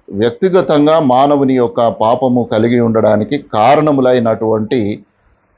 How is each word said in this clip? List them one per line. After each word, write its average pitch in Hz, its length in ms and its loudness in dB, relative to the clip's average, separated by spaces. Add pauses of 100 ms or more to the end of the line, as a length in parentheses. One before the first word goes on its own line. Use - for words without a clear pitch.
(120)
వ్యక్తిగతంగా 156 880 0
మానవుని 135 540 2
యొక్క 120 340 0
పాపము 123 640 -2
కలిగి 120 280 0
ఉండడానికి 110 720 0
కారణములైనటువంటి 113 1500 0 (540)